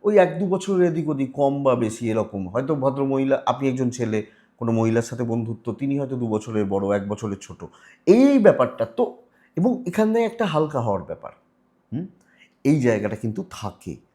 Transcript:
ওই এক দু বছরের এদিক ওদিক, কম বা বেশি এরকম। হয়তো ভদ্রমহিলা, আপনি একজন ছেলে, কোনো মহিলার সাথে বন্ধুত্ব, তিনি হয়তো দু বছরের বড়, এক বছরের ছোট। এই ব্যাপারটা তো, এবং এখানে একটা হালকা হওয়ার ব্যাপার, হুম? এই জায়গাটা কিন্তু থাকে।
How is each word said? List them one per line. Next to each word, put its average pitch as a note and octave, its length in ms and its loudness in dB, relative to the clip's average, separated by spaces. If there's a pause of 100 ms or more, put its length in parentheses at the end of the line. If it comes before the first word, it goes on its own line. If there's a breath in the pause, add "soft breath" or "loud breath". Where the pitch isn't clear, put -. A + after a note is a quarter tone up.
ওই G#3 160 4
এক E3 200 4
দু G3 80 0
বছরের F#3 460 2
এদিক D#3 160 -2
ওদিক, C3+ 240 -2
কম C#3 300 0
বা C3 120 4
বেশি A#2 360 -2
এরকম। G#2 380 -2
হয়তো C3+ 260 -4
ভদ্রমহিলা, C3+ 720 0
আপনি C3 220 0
একজন B2+ 220 -2
ছেলে, A2 360 -4 (320 soft breath)
কোনো A#2 140 -2
মহিলার A2+ 300 2
সাথে A#2+ 200 -6
বন্ধুত্ব, A#2 500 -6
তিনি C#3 260 -4
হয়তো C3+ 180 -4
দু B2 100 -4
বছরের G#2+ 380 -2
বড়, G2 320 0
এক G2+ 120 -4
বছরের G2+ 320 -6
ছোট। - 240 -18 (420 soft breath)
এই C4+ 320 6
ব্যাপারটা C3 460 4
তো, - 380 -4 (340 soft breath)
এবং A3 300 0
এখানে A3 380 2
একটা A3+ 220 -4
হালকা D3+ 340 0
হওয়ার G2+ 220 -2
ব্যাপার, D#2 280 -12 (600)
হুম? D#3+ 140 -6 (580 soft breath)
এই D3 160 2
জায়গাটা G#2+ 360 0
কিন্তু A#2 340 -6
থাকে। F#2 460 -12 (180)